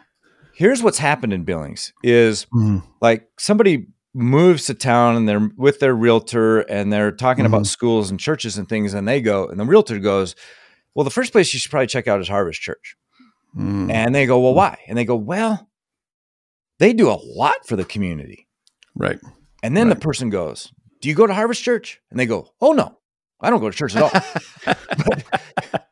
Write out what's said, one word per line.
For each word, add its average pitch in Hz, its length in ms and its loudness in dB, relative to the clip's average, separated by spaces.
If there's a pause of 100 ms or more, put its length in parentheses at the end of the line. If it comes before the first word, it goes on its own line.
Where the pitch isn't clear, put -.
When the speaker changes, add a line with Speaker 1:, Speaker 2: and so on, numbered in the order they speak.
(540)
Speaker 1:
here's 240 280 2
what's 220 160 2
happened 131 340 -2
in 90 120 -4
Billings 80 480 -8 (100)
is 117 420 4 (100)
Speaker 2:
Mm-hmm. 107 240 2 (220)
Speaker 1:
like, 117 280 2 (100)
somebody 196 480 2 (280)
moves 139 520 2
to 131 80 -6
town 120 420 2
and 113 120 2
they're 104 280 0
with 143 240 2
their 131 140 2
realtor 113 640 2
and 101 320 -4
they're 104 200 0
talking 127 340 0
about 107 160 2
Speaker 2:
Mm-hmm. - 40 -2
Speaker 1:
schools 110 440 -2
and 95 100 -6
churches 113 380 -6
and 92 100 -10
things. 104 260 -4
And 101 140 -4
they 135 120 0
go, 101 260 0
and 90 120 -10
the 104 60 -4
realtor 160 340 2
goes, 98 360 0 (600)
"Well, 143 100 -2
the 135 60 -2
first 247 220 -4
place 180 220 2
you 123 60 -6
should - 100 -8
probably 135 160 0
check 117 220 -6
out 101 120 2
is 85 80 -8
Harvest 98 320 -2
Church." - 360 -14 (600)
Speaker 2:
Mm. 98 340 -4
Speaker 1:
And 113 240 0
they 139 120 2
go, 123 140 4
"Well, 127 120 4
Speaker 2:
Mm. - 40 2
Speaker 1:
why?" 190 300 2
And 107 120 -8
they 120 80 0
go, 120 100 0
"Well, 190 520 -4 (1080)
they 208 140 4
do 214 180 4
a 92 80 0 (180)
lot 143 300 -2
for 113 100 -4
the 92 80 -4
community." 85 600 -8 (480)
Speaker 2:
Right. - 240 -4 (440)
Speaker 1:
And 123 140 -2
then 233 120 4
the 185 60 4
Speaker 2:
Right. - 80 -8
Speaker 1:
person 131 280 -4
goes, 85 420 -8 (280)
"Do 139 80 -6
you 151 60 -2
go 208 120 4
to 196 80 -2
Harvest 226 280 -4
Church?" - 380 -4 (100)
And 123 100 -6
they 127 60 0
go, 110 220 -6 (120)
"Oh, 220 120 4
no, - 260 -2 (420)
I - 100 -2
don't 240 100 0
go 107 100 -4
to - 60 -12
church 110 200 -6
at - 60 2
all." 156 100 2
Speaker 2:
<laughs> - 640 -4 (280)
Speaker 1:
But, - 200 -4 (680)